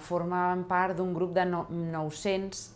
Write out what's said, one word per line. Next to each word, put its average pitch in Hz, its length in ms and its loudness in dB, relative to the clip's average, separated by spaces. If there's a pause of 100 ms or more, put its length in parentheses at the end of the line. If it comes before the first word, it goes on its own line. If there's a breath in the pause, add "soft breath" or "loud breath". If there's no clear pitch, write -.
formaven 180 640 0
part 185 260 4
d'un 180 200 0
grup 175 180 0
de 180 160 4
no-, 170 200 -2
nou-cents 170 1080 -2